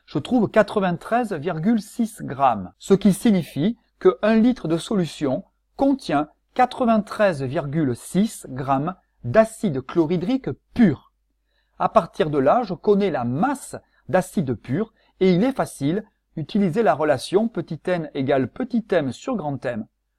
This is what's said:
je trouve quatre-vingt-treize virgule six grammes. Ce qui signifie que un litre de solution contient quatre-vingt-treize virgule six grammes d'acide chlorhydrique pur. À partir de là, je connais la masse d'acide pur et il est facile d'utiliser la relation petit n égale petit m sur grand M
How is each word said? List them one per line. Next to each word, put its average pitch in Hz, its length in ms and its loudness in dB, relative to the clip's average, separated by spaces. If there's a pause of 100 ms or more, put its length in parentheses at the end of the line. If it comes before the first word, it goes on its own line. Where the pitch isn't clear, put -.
je - 140 -6
trouve 220 320 0
quatre-vingt-treize 208 840 0
virgule 170 480 -2
six - 400 -6
grammes. 127 560 0
Ce - 160 0
qui 196 200 6
signifie 190 640 0 (200)
que - 240 2
un 220 140 2
litre 233 320 2
de 160 100 0
solution 160 680 -4 (320)
contient 269 540 0 (240)
quatre-vingt-treize 220 880 0
virgule 139 540 -2
six - 540 -2
grammes 139 460 -2 (280)
d'acide 170 580 0
chlorhydrique 175 680 -2 (260)
pur. 185 360 2 (680)
À 180 100 0
partir 170 400 0
de 151 80 -2
là, 147 260 4
je - 120 -8
connais 202 340 2
la 139 140 -4
masse 147 520 -4 (340)
d'acide 156 440 -2
pur 147 400 -6 (260)
et 185 140 4
il 175 100 2
est 262 120 0
facile 165 480 -4 (320)
d'utiliser 190 460 -2
la 185 140 2
relation 156 520 0
petit 165 380 -8
n 170 300 -4
égale 135 320 0
petit - 420 -6
m 147 220 0
sur 262 240 -6
grand 151 300 -6
M 120 200 -6 (340)